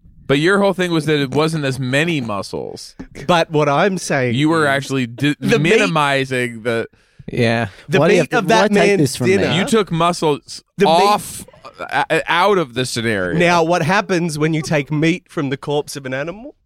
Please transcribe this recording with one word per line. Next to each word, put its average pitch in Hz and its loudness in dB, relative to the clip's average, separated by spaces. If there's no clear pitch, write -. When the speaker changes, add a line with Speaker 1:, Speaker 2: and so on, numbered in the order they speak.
Speaker 1:
But 143 2
your 190 2
whole 196 2
thing 180 -2
was 156 0
that 151 2
it 135 -2
wasn't 156 0
as 131 -2
many 143 0
muscles. 92 -8
Speaker 2:
But 165 2
what 151 0
I'm 175 0
saying 127 -2
Speaker 1:
You 151 2
were 160 2
Speaker 2:
is 147 2
Speaker 1:
actually 135 -2
di- 139 -2
Speaker 2:
the 208 2
meat 160 2
Speaker 1:
minimizing 135 0
the 113 -2
Speaker 3:
Yeah. 113 0
Speaker 2:
The 151 0
Speaker 4:
Why 156 4
do - 4
you 180 4
Speaker 2:
meat - 2
Speaker 4:
have 139 -2
to, 247 0
Speaker 2:
of 190 -2
that 220 4
Speaker 4:
why 202 2
take 202 4
Speaker 2:
man's 196 2
Speaker 4:
this 139 0
from 123 -2
me? 190 4
Speaker 2:
dinner 147 0
Speaker 1:
You 185 0
took 214 0
muscles 165 -2
Speaker 2:
The 196 2
meat 156 4
Speaker 1:
off, 196 0
uh, 143 -2
out 185 2
of 131 -4
the 127 -2
scenario. 110 -2
Speaker 2:
Now, 175 4
what 170 2
happens 175 0
when 160 0
you 156 -2
take 151 -2
meat 160 0
from 147 -4
the 139 -4
corpse 147 -6
of 139 -12
an 131 -6
animal? 190 -10